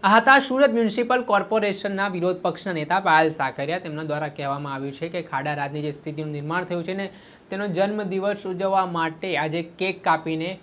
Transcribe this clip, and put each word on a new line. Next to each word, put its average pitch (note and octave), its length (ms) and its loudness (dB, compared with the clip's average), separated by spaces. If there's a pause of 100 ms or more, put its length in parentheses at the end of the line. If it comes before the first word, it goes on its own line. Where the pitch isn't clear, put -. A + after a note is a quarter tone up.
આ G3 100 6
હતા C4+ 320 8
સુરત C4 260 4
મ્યુનિસિપલ A#3 560 2
કોર્પોરેશનના G3+ 800 0
વિરોધ F3+ 340 -2
પક્ષના F3+ 360 -4
નેતા D#3+ 260 0
પાયલ D#3+ 320 6
સાકરિયા. C#3+ 480 -4
તેમના D#3 240 -8
દ્વારા D3 300 -4
કહેવામાં C#3+ 360 -4
આવ્યું C#3 240 -8
છે E3 100 -6
કે E3+ 140 -6
ખાડા D3 380 -4
રાજની C#3+ 240 -4
જે D3 80 -4
સ્થિતિનું D3+ 400 -8
નિર્માણ D#3 380 -4
થયું F3 140 -4
છે F#3 100 -6
ને G3 120 -6 (440)
તેનો G3+ 180 -4
જન્મદિવસ G3 840 -2
ઉજવવા F#3+ 320 0 (140)
માટે E3 400 -2
આજે D#3 240 -2 (180)
કેક F#3 260 -2
કાપીને D#3+ 460 0 (120)